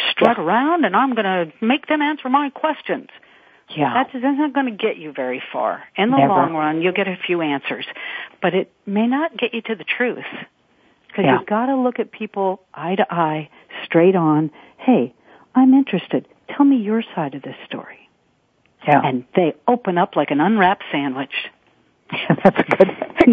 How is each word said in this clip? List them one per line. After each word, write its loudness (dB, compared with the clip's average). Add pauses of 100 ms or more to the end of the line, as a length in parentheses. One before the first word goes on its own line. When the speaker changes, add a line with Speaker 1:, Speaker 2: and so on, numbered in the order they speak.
(120)
Speaker 1:
strut 2
Speaker 2:
Yeah. -4
Speaker 1:
around, 2
and 0
I'm 2
gonna 0 (140)
make 0
them 0
answer -4
my 2
questions." -6 (680)
Speaker 2:
Yeah. -2
Speaker 1:
That's, -2
that's -2
not -2
gonna -2
get -4
you -12
very -6
far. -4 (140)
In 0
the 2
Speaker 2:
Never. 4
Speaker 1:
long 2
run, -2
you'll 0
get -2
a -6
few -4
answers. -6 (560)
But 0
it -2 (140)
may 0
not -2
get -6
you -8
to -8
the -18
truth. -4 (880)
'Cause 0
Speaker 2:
Yeah. 4
Speaker 1:
you've -8
gotta -2
look 0
at -6
people -4 (140)
eye -4
to 2
eye, -2 (360)
straight 4
on. 4 (260)
"Hey, 0 (400)
I'm 6
interested. 0 (220)
Tell 2
me 6
your -2 (140)
side -4
of -12
this -14
story." -16 (760)
Speaker 2:
Yeah. 6
Speaker 1:
And -4 (100)
they 2 (120)
open 0
up 0
like 0
an 0
unwrapped 2
sandwich. -6 (600)
Speaker 2:
<laughs> - (340)
That's 6
a 0
good, 6 (360)
a 10